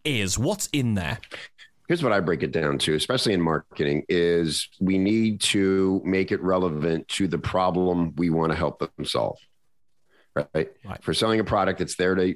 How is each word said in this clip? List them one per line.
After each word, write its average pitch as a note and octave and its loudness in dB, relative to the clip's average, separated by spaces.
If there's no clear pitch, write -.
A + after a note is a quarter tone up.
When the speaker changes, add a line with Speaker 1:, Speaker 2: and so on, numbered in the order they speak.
Speaker 1:
is? G#2+ 0
What's F3 -2
in B2 0
there? F2 -2
Speaker 2:
Here's E3+ 0
what A#2+ 2
I G2+ 4
break E2+ 0
it D2 -2
down D2 0
to, D#2+ 0
especially G#2+ 0
in F2+ 2
marketing, D2+ -2
is E2+ 2
we F#2+ 2
need G#2+ 2
to F#2+ 2
make F#2+ 0
it G#2 0
relevant E2+ 0
to - -2
the D#2 -2
problem F2+ 0
we E2+ 2
wanna D#2+ 2
help D#2 -2
them - -8
solve. - -4
Right? D#2 -2
Speaker 1:
Right. - -12
Speaker 2:
For E2 -2
selling A2 0
a A2 0
product, F#2+ 0
it's D#2+ -6
there F2+ 2
to F#2 2